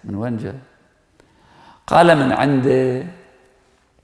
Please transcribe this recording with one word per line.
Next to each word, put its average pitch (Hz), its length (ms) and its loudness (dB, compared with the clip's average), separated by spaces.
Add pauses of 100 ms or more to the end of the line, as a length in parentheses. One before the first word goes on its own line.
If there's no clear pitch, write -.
من 101 100 -12
وين 113 220 -6
جاء؟" 110 220 -12 (1300)
قال: 170 320 4
"من 131 140 0
عند 135 340 0 (1400)